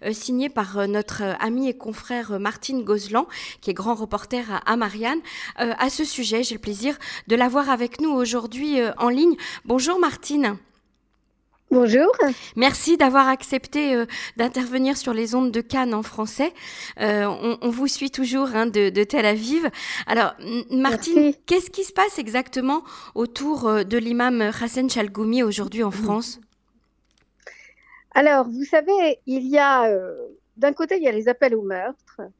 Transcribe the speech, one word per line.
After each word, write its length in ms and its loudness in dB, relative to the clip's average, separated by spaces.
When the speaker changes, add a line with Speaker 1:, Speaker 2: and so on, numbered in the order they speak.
Speaker 1:
euh, 80 -4
signé 380 -4
par, 300 -4
euh, 80 2
notre, 360 -4
euh, 160 -2
amie 300 -2
et 80 -6
confrère, 560 -8
euh, 60 -4
Martine 440 -4
Gozlan, 420 0
qui 80 -8
est 40 0
grand 220 -2
reporter 560 -6
à, 60 -4
à 60 2
Marianne, 440 -2
euh, 180 0
à 100 2
ce 140 -4
sujet. 400 -2
J'ai 120 -6
le 60 -14
plaisir 360 -4
de 100 2
l'avoir 320 2
avec 320 -2
nous 100 2
aujourd'hui, 720 0
euh, 160 0
en 120 2
ligne. 260 6
Bonjour 360 2
Martine. 580 0
Speaker 2:
Bonjour. 400 6
Speaker 1:
Merci 400 2
d'avoir 320 6
accepté, 680 -2
euh, 120 0
d'intervenir 580 0
sur 180 -4
les 220 -2
ondes 160 2
de 80 -2
Cannes 340 -2
en 80 -2
français. 520 -4
Euh, 240 2
on, 360 -2
on 80 0
vous 180 -2
suit 220 -4
toujours, 460 -2
hein, 120 2
de, 220 2
de 140 2
Tel 220 2
Aviv. 440 0
Alors, 340 0
M-, 320 -6
Martine, 520 0
Speaker 2:
Merci. 220 2
Speaker 1:
qu'est-ce 240 0
qui 140 -6
se 80 -8
passe 280 0
exactement 640 -2
autour, 520 -2
euh, 160 2
de 140 0
l'imam 440 0
Hassan 480 -2
Chalgoumi 540 0
aujourd'hui 400 -2
en 60 0
Speaker 2:
Mhm. 40 -8
Speaker 1:
France ? 460 -4
Speaker 2:
Alors, 360 6
vous 140 -6
savez, 640 2
il 220 -2
y 100 4
a, 320 4
euh, 260 0
d'un 160 2
côté, 240 0
il 60 -2
y 40 4
a 40 4
les 160 0
appels 280 2
au 60 0
meurtre 600 -8